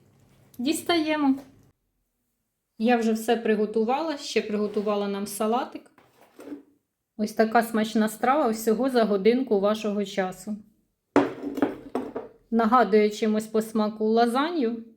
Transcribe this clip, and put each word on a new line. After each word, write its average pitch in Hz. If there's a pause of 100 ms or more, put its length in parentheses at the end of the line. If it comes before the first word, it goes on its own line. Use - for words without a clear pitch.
(580)
Дістаємо. 302 (1400)
Я 233
вже 226
все 220
приготувала, 220
ще -
приготувала 208
нам 202
салатик. 240 (1300)
Ось 214
така 220
смачна 220
страва 247
всього 220
за 240
годинку 208
вашого 208
часу. 196 (1900)
Нагадує 214
чимось 214
по 214
смаку 214
лазанью. 240 (140)